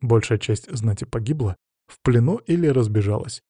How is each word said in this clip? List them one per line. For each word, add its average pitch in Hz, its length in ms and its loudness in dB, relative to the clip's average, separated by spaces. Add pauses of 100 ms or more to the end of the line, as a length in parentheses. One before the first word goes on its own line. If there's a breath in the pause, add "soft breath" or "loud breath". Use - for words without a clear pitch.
Большая 113 360 2
часть - 340 -4
знати 110 340 -2
погибла, 117 500 -4 (320)
в - 140 -20
плену 127 360 2
или 170 300 0
разбежалась. 107 840 0